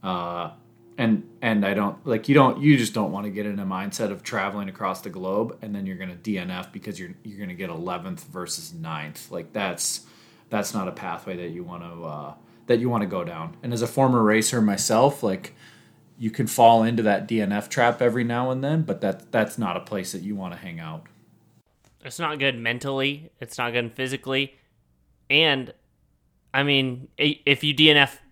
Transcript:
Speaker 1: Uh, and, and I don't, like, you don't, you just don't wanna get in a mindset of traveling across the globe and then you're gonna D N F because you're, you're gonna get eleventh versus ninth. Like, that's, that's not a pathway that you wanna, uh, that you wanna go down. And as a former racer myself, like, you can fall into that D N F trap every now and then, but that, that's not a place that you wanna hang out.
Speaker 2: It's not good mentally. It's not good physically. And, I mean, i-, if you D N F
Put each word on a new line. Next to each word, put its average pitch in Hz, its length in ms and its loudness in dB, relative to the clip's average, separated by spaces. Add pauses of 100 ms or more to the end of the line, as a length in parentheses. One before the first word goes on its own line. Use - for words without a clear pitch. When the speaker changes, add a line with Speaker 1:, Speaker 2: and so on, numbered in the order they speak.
Speaker 1:
Uh, 87 480 -6 (460)
and, 113 320 0 (120)
and 107 240 0
I 98 80 0
don't, 101 320 -4
like, 113 220 -2
you 139 80 4
don't, 135 240 6
you 143 180 6
just 113 160 0
don't 101 180 -2
wanna 101 180 -6
get 101 160 -6
in 101 140 -4
a 98 60 -6
mindset 98 460 -4
of 98 120 -10
traveling 101 440 -4
across 95 340 -6
the 104 80 -10
globe 95 520 -4
and 107 120 -8
then 98 120 -6
you're 95 120 -6
gonna 90 180 -10
D 98 220 -4
N 90 120 -6
F 92 220 -8
because 98 280 -12
you're, 87 120 -12 (120)
you're 101 160 -16
gonna 92 140 -8
get 90 160 -8
eleventh 87 560 -8
versus 85 480 -10
ninth. 78 580 -12
Like, 82 220 -10
that's, - 520 -4 (440)
that's 104 240 -4
not 95 140 -4
a 87 40 -6
pathway 87 460 -10
that 87 120 -8
you 87 140 -10
wanna, 85 400 -14
uh, 73 300 -10 (320)
that 120 140 6
you 123 100 0
wanna 110 160 0
go 92 180 -4
down. 82 400 -8
And 120 100 -4
as 110 80 -2
a 120 60 0
former 127 360 4
racer 110 380 4
myself, 110 600 4
like, 95 300 -2 (640)
you 110 120 -2
can 117 160 -2
fall 117 360 8
into 117 200 2
that 104 240 2
D 113 140 0
N 101 100 0
F 104 180 -4
trap 120 320 2
every 120 220 2
now 120 260 -2
and 131 140 -2
then, 156 180 0
but 107 200 -4
that, - 300 -4
that's 107 260 0
not 92 200 -2
a 87 40 -6
place 95 320 -8
that 90 100 -10
you 104 120 -6
wanna 90 220 -10
hang 85 220 -12
out. 80 240 -12 (1000)
Speaker 2:
It's - 160 -14
not 151 200 -4
good 135 180 0
mentally. 135 800 -4
It's - 180 -14
not 120 140 -2
good 117 220 -2
physically. 135 600 -4 (760)
And, 139 440 2 (800)
I 139 100 2
mean, 135 460 0 (100)
i-, 151 260 2
if 143 180 4
you 147 100 2
D 156 180 8
N 147 60 8
F 139 220 4 (120)